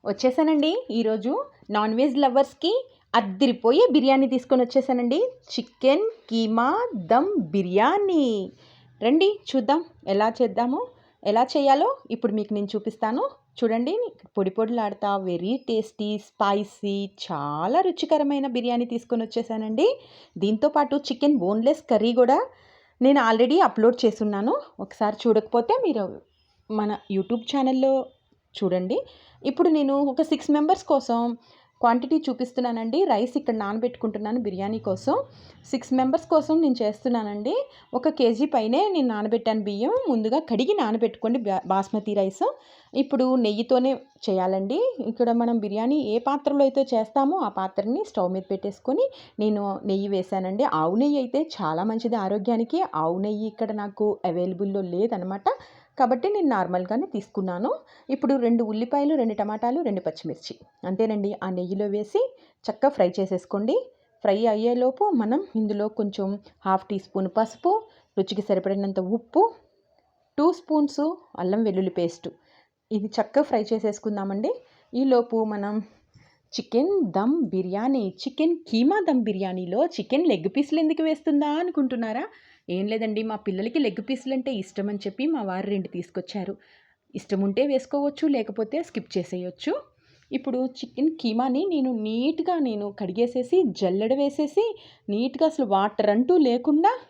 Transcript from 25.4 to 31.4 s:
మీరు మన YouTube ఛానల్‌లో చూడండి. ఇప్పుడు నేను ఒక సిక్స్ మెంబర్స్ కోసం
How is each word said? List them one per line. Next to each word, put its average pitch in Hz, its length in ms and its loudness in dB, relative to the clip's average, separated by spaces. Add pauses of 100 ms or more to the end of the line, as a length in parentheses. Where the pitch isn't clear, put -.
మీరు 214 340 -2 (500)
మన 214 260 -2 (140)
YouTube 196 320 0
ఛానల్‌లో 262 640 2 (580)
చూడండి. 185 380 0 (420)
ఇప్పుడు 311 260 2
నేను 277 280 2
ఒక 277 240 0
సిక్స్ 302 300 0
మెంబర్స్ 302 320 2
కోసం 240 540 0 (420)